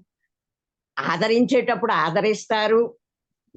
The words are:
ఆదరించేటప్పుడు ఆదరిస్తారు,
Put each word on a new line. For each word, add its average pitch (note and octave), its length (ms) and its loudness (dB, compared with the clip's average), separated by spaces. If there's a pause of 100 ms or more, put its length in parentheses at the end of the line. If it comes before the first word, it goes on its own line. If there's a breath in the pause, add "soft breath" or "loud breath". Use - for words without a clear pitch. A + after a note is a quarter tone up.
(1000)
ఆదరించేటప్పుడు A3+ 960 0
ఆదరిస్తారు, G#3+ 1000 0 (600)